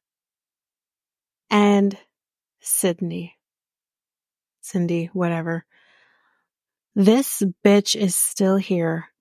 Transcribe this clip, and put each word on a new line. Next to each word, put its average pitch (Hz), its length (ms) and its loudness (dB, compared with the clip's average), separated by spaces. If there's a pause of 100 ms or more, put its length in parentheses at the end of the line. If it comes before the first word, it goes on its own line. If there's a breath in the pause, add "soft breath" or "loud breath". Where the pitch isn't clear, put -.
(1500)
and 202 480 4 (600)
Sydney. 175 800 -4 (1300)
Cindy, 170 460 -4
whatever. 170 520 -4 (1300)
This 220 480 2 (240)
bitch 202 300 4
is 202 220 -2
still 190 400 0
here. 165 480 -4 (160)